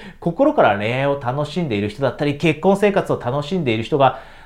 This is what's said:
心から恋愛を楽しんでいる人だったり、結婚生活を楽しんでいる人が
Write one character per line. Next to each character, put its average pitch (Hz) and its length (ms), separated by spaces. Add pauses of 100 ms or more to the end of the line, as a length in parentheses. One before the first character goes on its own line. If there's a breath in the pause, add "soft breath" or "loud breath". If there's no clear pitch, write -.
(200 loud breath)
心 277 360
か 214 80
ら 107 120
恋 104 180
愛 135 120
を 143 140
楽 135 260
し 180 160
ん 160 80
で 110 60
い 101 60
る 104 80
人 117 120
だ 139 80
っ - 60
た 151 100
り、 143 120
結 156 240
婚 190 160
生 208 140
活 170 220
を - 60
楽 135 260
し 190 100
ん 180 80
で 123 80
い 110 60
る 113 60
人 143 160
が 131 220 (240 loud breath)